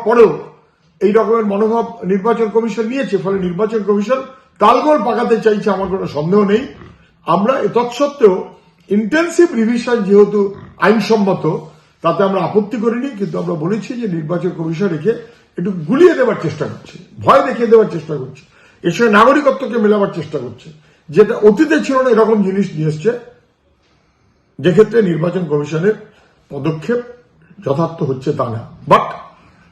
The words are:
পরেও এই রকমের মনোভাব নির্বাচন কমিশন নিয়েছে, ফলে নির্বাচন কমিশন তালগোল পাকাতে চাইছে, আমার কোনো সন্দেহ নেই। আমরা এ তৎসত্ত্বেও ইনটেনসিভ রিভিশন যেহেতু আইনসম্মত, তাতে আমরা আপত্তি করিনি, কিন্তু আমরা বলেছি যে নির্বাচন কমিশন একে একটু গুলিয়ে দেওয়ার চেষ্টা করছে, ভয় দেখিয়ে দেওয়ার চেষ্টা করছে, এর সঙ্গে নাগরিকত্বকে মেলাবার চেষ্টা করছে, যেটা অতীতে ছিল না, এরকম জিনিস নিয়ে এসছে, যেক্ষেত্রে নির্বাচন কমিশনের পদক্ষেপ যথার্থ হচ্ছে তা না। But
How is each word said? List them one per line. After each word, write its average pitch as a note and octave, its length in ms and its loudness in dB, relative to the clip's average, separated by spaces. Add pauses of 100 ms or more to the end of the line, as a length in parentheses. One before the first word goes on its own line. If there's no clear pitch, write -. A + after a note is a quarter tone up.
পরেও A3 340 6 (640)
এই G3+ 120 2
রকমের A3 320 0
মনোভাব G#3+ 600 -2
নির্বাচন G#3 440 -2
কমিশন A3 380 -2
নিয়েছে, A3 320 -4
ফলে F#3+ 200 -2
নির্বাচন G3+ 440 -4
কমিশন G#3 400 -2 (360)
তালগোল C4 460 2
পাকাতে A#3 360 0
চাইছে, G#3 300 0
আমার F#3+ 180 -2
কোনো F#3 180 -6
সন্দেহ E3+ 380 0
নেই। A3 240 0 (580)
আমরা G#3 320 0
এ G#3 100 -2
তৎসত্ত্বেও A#3 840 0 (340)
ইনটেনসিভ D#4 640 2
রিভিশন A#3 480 0
যেহেতু G3+ 520 4 (240)
আইনসম্মত, G3 680 2 (560)
তাতে F3 200 0
আমরা F#3+ 180 0
আপত্তি G3+ 360 -2
করিনি, A#3+ 340 -2
কিন্তু F#3 280 -8
আমরা F3 160 -6
বলেছি G#3 460 -6
যে A#3 80 -6
নির্বাচন E3+ 420 -4
কমিশন E3 440 -4
একে D3+ 160 -2 (480)
একটু F#3 120 -4
গুলিয়ে A3+ 440 4
দেওয়ার A#3+ 280 0
চেষ্টা D3 220 -6
করছে, - 340 -14 (200)
ভয় C4+ 280 4
দেখিয়ে A#3 220 -2
দেওয়ার G#3+ 220 6
চেষ্টা D#3+ 260 -8
করছে, - 260 -12 (400)
এর E3+ 100 -2
সঙ্গে A3+ 200 2
নাগরিকত্বকে B3 680 2
মেলাবার G#3 360 2
চেষ্টা D3+ 240 -8
করছে, A#2+ 320 -12 (380)
যেটা G3+ 260 4
অতীতে D4+ 500 4
ছিল C4 180 0
না, B3+ 80 2
এরকম G#3+ 320 4
জিনিস F#3+ 300 -2
নিয়ে D#3 160 -2
এসছে, G#3+ 300 -2 (1400)
যেক্ষেত্রে G#3 440 2
নির্বাচন F3 440 -2
কমিশনের D#3+ 680 -2 (340)
পদক্ষেপ D#3 500 -4 (680)
যথার্থ D#3 360 -2
হচ্ছে C3 300 -4
তা B2+ 120 -4
না। A2 260 -10 (180)
But G3 160 4 (680)